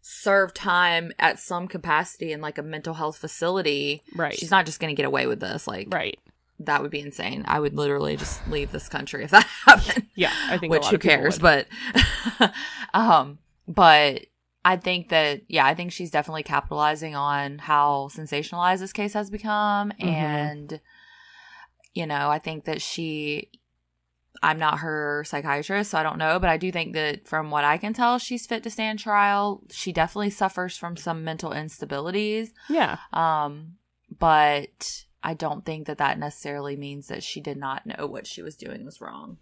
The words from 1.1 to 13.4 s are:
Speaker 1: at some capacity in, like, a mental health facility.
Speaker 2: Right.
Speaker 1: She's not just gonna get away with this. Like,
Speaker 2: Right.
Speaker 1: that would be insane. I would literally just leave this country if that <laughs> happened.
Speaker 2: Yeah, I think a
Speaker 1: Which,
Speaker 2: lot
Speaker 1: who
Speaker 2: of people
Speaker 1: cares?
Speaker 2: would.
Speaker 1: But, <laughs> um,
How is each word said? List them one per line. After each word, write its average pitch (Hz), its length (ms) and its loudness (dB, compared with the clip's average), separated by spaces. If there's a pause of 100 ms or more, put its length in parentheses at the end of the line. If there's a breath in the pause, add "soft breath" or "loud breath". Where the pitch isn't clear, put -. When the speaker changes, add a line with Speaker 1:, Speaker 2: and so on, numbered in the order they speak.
Speaker 1:
at - 200 2
some 180 280 -6
capacity 165 680 -2
in, 151 80 -8
like, 151 160 -8
a 147 60 -8
mental 156 320 -8
health 156 220 -6
facility. 151 880 -2 (120)
Speaker 2:
Right. 160 220 -4
Speaker 1:
She's 165 140 -2
not 190 140 6
just 156 140 -8
gonna 156 160 -4
get 143 100 0
away 135 220 0
with 120 120 -2
this. - 280 -6
Like, 98 260 -8
Speaker 2:
Right. - 260 -6 (400)
Speaker 1:
that 147 220 0
would 147 100 -4
be 143 100 -6
insane. 135 460 -8
I 151 120 2
would 143 160 0
literally 147 420 0
just - 320 -6
leave 143 220 -4
this - 180 -10
country 139 340 -8
if 143 80 -4
that 214 140 12
<laughs> - 200 -6
happened. 233 500 8
Speaker 2:
Yeah, 175 180 2 (160)
I 185 80 0
think 165 140 -2
a - 20 4
Speaker 1:
Which, 147 100 4
Speaker 2:
lot - 60 0
Speaker 1:
who 202 60 4
Speaker 2:
of 165 60 0
people - 160 6
Speaker 1:
cares? 165 240 2
Speaker 2:
would. 156 260 6 (720 loud breath)
Speaker 1:
But, 220 140 4 (180)
<laughs> - 220 -12
um, 156 440 4 (300)